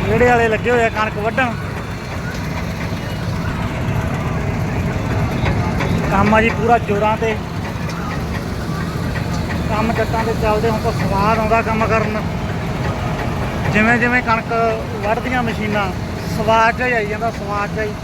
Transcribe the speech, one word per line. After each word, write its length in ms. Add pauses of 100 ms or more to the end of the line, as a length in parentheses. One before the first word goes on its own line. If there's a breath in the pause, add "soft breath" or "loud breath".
ਵਿਹੜੇ 240
ਵਾਲੇ 200
ਲੱਗੇ 240
ਹੋਏ 140
ਆ 60
ਕਣਕ 260
ਵੱਢਣ। 360 (4000)
ਕੰਮ 240
ਆ 60
ਜੀ 100
ਪੂਰਾ 280
ਜ਼ੋਰਾਂ 380
ਤੇ, 180 (2250)
ਕੰਮ 240
ਜੱਟਾਂ 320
ਦੇ 160
ਚੱਲਦੇ। 280
ਹੁਣ 120
ਤਾਂ 120
ਸਵਾਦ 460
ਆਉਂਦਾ 220
ਕੰਮ 260
ਕਰਨ, 340 (1500)
ਜਿਵੇਂ 260
ਜਿਵੇਂ 240
ਕਣਕ 300 (520)
ਵੱਢਦੀਆਂ 380
ਮਸ਼ੀਨਾਂ 440 (500)
ਸਵਾਦ 400
ਜਿਹਾ 100
ਹੀ 60
ਆਈ 120
ਜਾਂਦਾ, 260
ਸਵਾਦ 420
ਜਿਹਾ 120
ਹੀ। 80 (100)